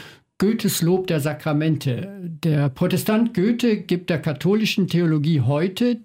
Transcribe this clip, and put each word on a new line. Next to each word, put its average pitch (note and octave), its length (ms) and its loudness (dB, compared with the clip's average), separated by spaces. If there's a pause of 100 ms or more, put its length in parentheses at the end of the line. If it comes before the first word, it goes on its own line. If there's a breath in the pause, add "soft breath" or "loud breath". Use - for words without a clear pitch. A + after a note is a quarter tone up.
(380 loud breath)
Goethes G#3 440 0
Lob F#3 260 2
der D#3+ 120 0
Sakramente. D3+ 1040 -2
Der D3+ 480 0
Protestant F#3 640 0
Goethe A3+ 480 2
gibt F3 260 -4
der D#3 120 0
katholischen F#3 680 0
Theologie D#3+ 560 2
heute, F#3 640 0